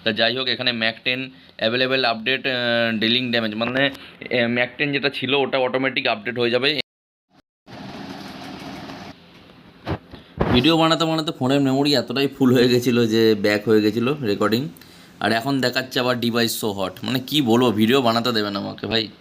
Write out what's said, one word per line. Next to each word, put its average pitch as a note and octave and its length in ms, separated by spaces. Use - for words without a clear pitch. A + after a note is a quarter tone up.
তা A2+ 60
যাই A#2 180
হোক, C3 160
এখানে B2+ 180
ম্যাক A2+ 240
টেন B2+ 140
অ্যাভেলেবল B2+ 400
আপডেট, B2 360
আহ, C3 80
ডিলিং A#2 220
ড্যামেজ, A2+ 280
মানে, B2+ 260
আহ, - 680
ম্যাক B2 220
টেন D3 180
যেটা C#3 220
ছিল B2+ 140
ওটা C3+ 220
অটোমেটিক C3 480
আপডেট A2+ 280
হয়ে A#2+ 140
যাবে। B2+ 140
ভিডিও D3+ 260
বানাতে D#3+ 280
বানাতে D#3+ 300
ফোনের C3+ 280
মেমোরি C#3 240
এতটাই C3+ 340
ফুল C3 200
হয়ে B2 180
গেছিলো A#2+ 280
যে A2+ 100
ব্যাক G#2 240
হয়ে A2 160
গেছিলো A#2 260
রেকর্ডিং, G#2 320
আর G2+ 60
এখন C#3 140
দেখাচ্ছে B2+ 380
আবার B2 200
device A#2 380
so A2+ 160
hot, F#2 160
মানে B2+ 120
কি D3 80
বলবো, A#2+ 200
ভিডিও A2+ 280
বানাতে A#2 300
দেবে G#2 160
না G2+ 100
আমাকে G#2 280
ভাই। A2+ 120